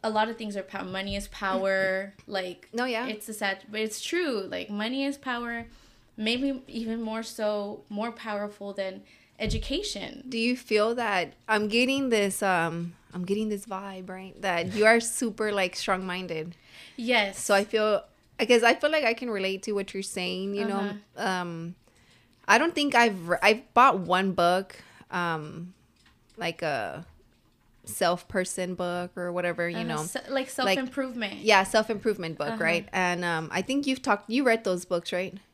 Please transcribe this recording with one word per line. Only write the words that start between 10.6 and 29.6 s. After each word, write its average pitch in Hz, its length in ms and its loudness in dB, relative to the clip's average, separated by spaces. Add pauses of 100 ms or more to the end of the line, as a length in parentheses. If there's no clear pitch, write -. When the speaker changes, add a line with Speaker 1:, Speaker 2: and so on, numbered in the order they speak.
Speaker 2:
that 202 380 0 (140)
I'm 214 220 2
getting 254 400 4
this, 208 340 2
um, 170 500 2 (200)
I'm 180 120 -6
getting 208 240 0
this 202 160 -6
vibe, 190 440 -10
right? 185 320 -12
That 180 340 0
you 208 100 6
are 233 140 10
super, 220 540 -2
like, 185 220 0
strong-minded. 180 800 -4 (420)
Speaker 1:
Yes. 226 460 0
Speaker 2:
So 208 120 4
I 196 80 6
feel, 214 400 2 (340)
because 233 260 6
I 240 120 8
feel 294 160 0
like 311 140 2
I 233 80 4
can 240 160 -6
relate 190 340 -2
to 220 80 -4
what 196 220 -2
you're 196 100 -6
saying, 185 520 -4
you 202 100 -2
Speaker 1:
Uh-huh. 202 280 -2 (220)
Speaker 2:
know? - 100 -6
Um, 175 500 -4 (720)
I 220 100 8
don't 330 180 2
think 285 180 0
I've, 208 360 4
re-, - 120 4
I've 214 320 4
bought 240 260 8
one 185 340 2
book, 180 420 2 (360)
um, 165 600 -4 (640)
like 170 240 -6
a 135 440 -4 (800)
self-person 180 920 -2
book 175 420 -4
or 175 140 -4
whatever, 175 380 -2